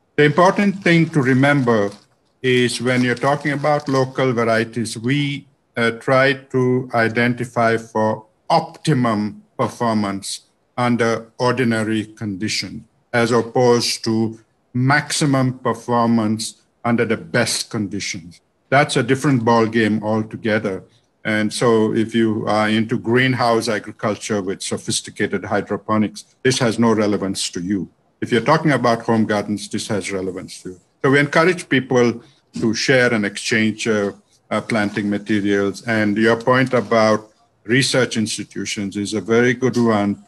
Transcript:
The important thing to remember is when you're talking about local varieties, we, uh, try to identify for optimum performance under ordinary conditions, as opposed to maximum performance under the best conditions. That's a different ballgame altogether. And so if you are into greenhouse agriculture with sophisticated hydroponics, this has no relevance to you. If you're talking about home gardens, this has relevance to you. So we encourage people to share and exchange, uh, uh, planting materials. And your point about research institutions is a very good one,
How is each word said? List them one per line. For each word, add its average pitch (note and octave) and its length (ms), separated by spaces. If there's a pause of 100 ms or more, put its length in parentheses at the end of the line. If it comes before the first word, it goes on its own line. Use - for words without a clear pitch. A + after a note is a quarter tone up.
(160)
The D3 80
important F#3+ 600
thing E3 260
to D3 120
remember B2+ 720 (500)
is B2 400
when B2 220
you're B2 120
talking C#3+ 360
about C#3+ 380
local C3 420
varieties, A2+ 640
we, C#3 480 (320)
uh, A#2 140
try C3+ 420
to B2+ 600
identify A#2 840
for A2 480 (240)
optimum A#2+ 960 (140)
performance G#2 840 (360)
under A#2 600
ordinary A2+ 680
conditions, G2 760 (320)
as A#2 180
opposed A#2+ 760
to A2+ 340 (340)
maximum C3+ 840
performance A#2 1000 (220)
under A#2+ 220
the G#2+ 120
best - 520
conditions. F#2+ 720 (280)
That's C#3+ 280
a C3+ 60
different C3 420
ballgame A2+ 560
altogether. G#2+ 840 (420)
And G#2+ 260
so A2+ 420
if A2+ 220
you A2 320
are G#2+ 220
into A2 280
greenhouse A#2 680
agriculture G#2 760
with F#2 200
sophisticated G2+ 800
hydroponics, G#2 800 (200)
this B2+ 160
has A2+ 200
no A#2 140
relevance G2+ 580
to F2+ 100
you. F#2 280 (320)
If - 100
you're A#2 100
talking D#3 300
about A#2 300
home A2 240
gardens, G#2 420
this - 220
has G2+ 220
relevance F#2 520
to F#2 60
you. F2+ 100 (240)
So C3+ 80
we C#3 80
encourage E3 480
people B2 540 (320)
to A2+ 200
share B2 400
and G#2+ 120
exchange, A2 640
uh, G2+ 260 (360)
uh, G#2+ 120
planting G#2 480
materials. G2+ 760
And G#2+ 320
your A2+ 240
point B2+ 320
about A2 580 (340)
research B2 520
institutions G2+ 800
is G2+ 160
a G#2 80
very A#2 320
good A#2+ 240
one, G#2 500